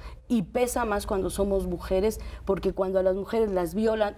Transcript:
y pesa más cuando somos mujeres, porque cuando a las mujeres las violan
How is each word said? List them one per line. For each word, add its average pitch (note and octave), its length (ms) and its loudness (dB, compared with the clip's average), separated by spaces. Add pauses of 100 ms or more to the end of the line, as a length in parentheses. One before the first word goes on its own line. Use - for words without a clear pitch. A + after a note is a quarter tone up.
(280)
y A#3 140 2
pesa B3 420 0
más G#3 220 -2
cuando F#3+ 240 0
somos G3 360 0
mujeres, F#3+ 540 0 (240)
porque F#3+ 300 2
cuando F#3+ 240 0
a F#3 40 4
las F#3 120 4
mujeres G#3+ 360 0
las F3 240 0
violan A3 440 2